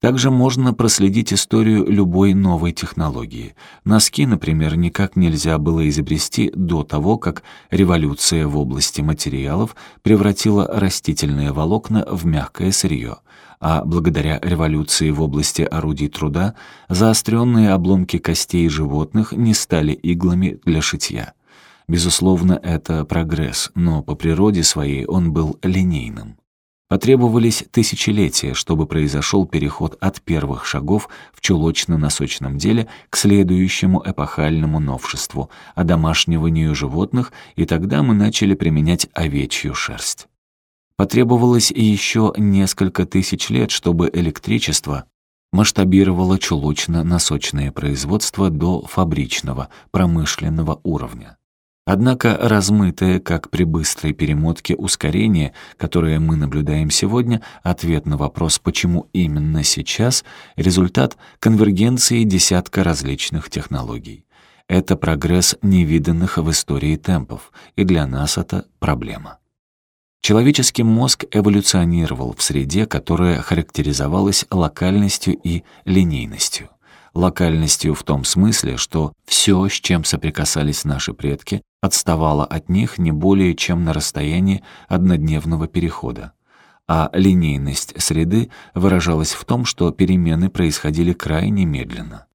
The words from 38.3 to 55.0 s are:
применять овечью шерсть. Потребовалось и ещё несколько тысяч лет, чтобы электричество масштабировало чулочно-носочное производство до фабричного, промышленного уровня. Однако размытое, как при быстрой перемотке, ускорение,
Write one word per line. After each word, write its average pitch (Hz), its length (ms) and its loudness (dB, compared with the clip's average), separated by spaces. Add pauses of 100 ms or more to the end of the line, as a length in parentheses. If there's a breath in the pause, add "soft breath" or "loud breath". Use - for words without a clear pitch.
применять 78 580 0
овечью 71 640 -4
шерсть. - 520 -8 (680)
Потребовалось 120 760 2
и 117 120 0
ещё 107 540 2
несколько 98 680 2
тысяч - 440 -4
лет, 117 200 0
чтобы 87 420 0
электричество 78 920 -4 (460)
масштабировало 95 880 2
чулочно-носочное 76 1300 -2
производство 73 760 -2
до 82 340 -2
фабричного, 67 840 -4 (220 loud breath)
промышленного 80 920 0
уровня. 62 520 -8 (500)
Однако 117 540 2
размытое, 98 800 2
как - 300 -4
при 87 140 0
быстрой 80 500 -2
перемотке, 78 640 -2
ускорение, 78 760 0 (220 loud breath)